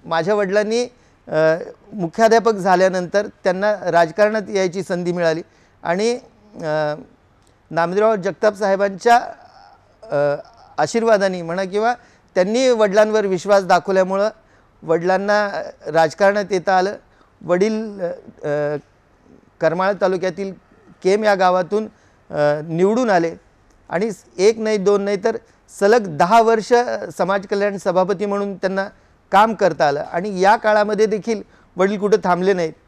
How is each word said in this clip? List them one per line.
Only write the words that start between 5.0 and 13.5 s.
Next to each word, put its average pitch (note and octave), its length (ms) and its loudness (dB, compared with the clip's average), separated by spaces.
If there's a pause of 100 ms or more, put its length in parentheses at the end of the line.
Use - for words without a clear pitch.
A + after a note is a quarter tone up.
मिळाली E3+ 300 0 (420)
आणि, A3 360 -2 (360)
अ, D3+ 400 -4 (760)
नामदेवराव F#3+ 440 0
जगताप G3 380 -2
साहेबांच्या, G3 600 0 (880)
अ, D3 320 -2 (420)
आशीर्वादाने G3 640 0
म्हणा E3+ 220 -6
किंवा G#3 300 -2 (420)
त्यांनी A3 340 2
वडिलांवर G#3+ 560 2
विश्वास G3 400 0